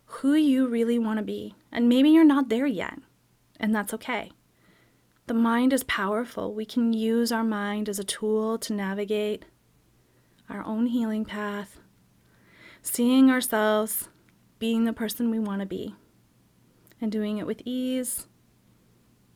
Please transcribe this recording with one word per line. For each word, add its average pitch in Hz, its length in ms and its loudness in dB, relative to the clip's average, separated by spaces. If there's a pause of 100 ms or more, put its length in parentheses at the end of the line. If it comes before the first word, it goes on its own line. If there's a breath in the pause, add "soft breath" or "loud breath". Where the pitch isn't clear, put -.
who - 300 0
you 269 320 4
really 233 320 0
wanna 220 240 -2
be. 208 320 -8 (160)
And 240 180 2
maybe 262 220 6
you're 320 120 10
not 277 280 6
there 240 160 0
yet, 208 320 -4 (600)
and 214 160 0
that's 208 200 -4
okay. 226 360 -8 (1000 soft breath)
The 233 60 -2
mind 233 380 2
is 262 120 0
powerful. 208 680 -4
We 214 140 -8
can 233 260 0
use 226 380 0
our 226 140 -2
mind 208 440 -4
as 202 120 -6
a 196 40 -8
tool 220 540 -2
to 226 140 -8
navigate 208 720 -4 (1080 soft breath)
our 202 140 -12
own 220 220 -2
healing 220 380 -2
path, 208 540 -10 (1040 loud breath)
seeing 262 480 6
ourselves 214 800 0 (500)
being 226 260 0
the 226 80 -2
person 226 380 -4
we 220 80 -2
wanna 202 260 -4
be, 196 300 -10 (1080)
and 220 120 -4
doing 208 260 -4
it - 80 -6
with 220 180 -6
ease 254 600 -4 (1080)